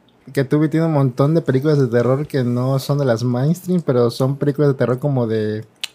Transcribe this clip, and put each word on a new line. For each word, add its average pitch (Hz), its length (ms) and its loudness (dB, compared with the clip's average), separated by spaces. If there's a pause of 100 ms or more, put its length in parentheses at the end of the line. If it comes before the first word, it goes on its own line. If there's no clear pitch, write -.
(320)
que 139 120 0
Tubi 151 240 0
tiene 156 180 0
un 160 60 0
montón 139 420 2
de 165 80 2
películas 143 380 0
de 131 80 2
terror 120 400 0
que 131 160 -2
no 123 340 0
son 143 200 -2
de 143 60 0
las 117 200 0
mainstream, 156 580 0
pero 123 280 2
son 135 260 -2
películas 143 340 0
de 135 40 2
terror 123 260 0
como 131 260 0
de 110 380 -2 (300)